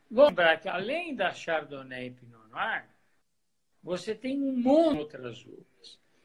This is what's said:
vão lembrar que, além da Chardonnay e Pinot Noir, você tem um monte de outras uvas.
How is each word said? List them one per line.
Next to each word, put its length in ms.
vão 160
lembrar 320
que, 100
além 460
da 180
Chardonnay 760
e 40
Pinot 380
Noir, 380
você 320
tem 280
um 140
monte 380
de 60
outras 460
uvas. 540